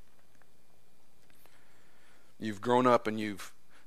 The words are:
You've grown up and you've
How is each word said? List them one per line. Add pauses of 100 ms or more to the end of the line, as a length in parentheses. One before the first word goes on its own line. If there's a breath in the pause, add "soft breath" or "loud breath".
(2500 soft breath)
You've
grown
up
and
you've (360 soft breath)